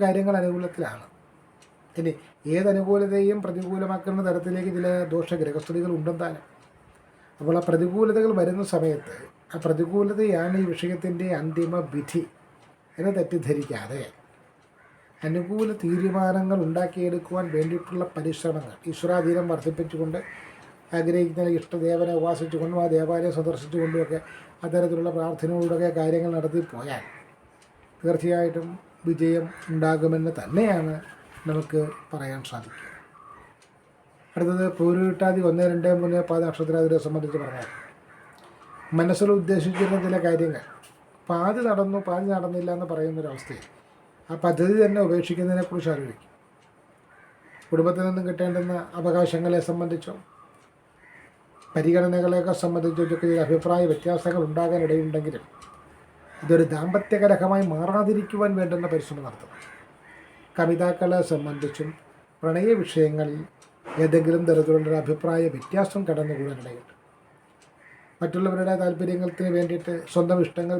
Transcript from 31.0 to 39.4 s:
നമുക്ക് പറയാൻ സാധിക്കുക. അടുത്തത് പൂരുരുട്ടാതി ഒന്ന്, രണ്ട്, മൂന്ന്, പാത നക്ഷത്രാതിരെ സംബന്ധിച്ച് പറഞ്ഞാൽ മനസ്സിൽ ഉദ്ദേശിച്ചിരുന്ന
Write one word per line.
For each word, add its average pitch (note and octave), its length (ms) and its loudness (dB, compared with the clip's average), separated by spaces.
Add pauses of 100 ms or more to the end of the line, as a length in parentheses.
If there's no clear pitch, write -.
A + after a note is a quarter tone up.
നമുക്ക് D#3 320 0 (320)
പറയാൻ C3+ 280 -8 (100)
സാധിക്കുക. A2+ 360 -14 (1500)
അടുത്തത് F3 280 2 (140)
പൂരുരുട്ടാതി F#3 680 2
ഒന്ന്, E3+ 220 4
രണ്ട്, E3+ 180 2 (120)
മൂന്ന്, F3 180 2 (120)
പാത E3 180 2
നക്ഷത്രാതിരെ D#3+ 560 2
സംബന്ധിച്ച് D3+ 380 -4
പറഞ്ഞാൽ B2+ 260 -10 (1300)
മനസ്സിൽ F3+ 300 4 (100)
ഉദ്ദേശിച്ചിരുന്ന F#3 640 0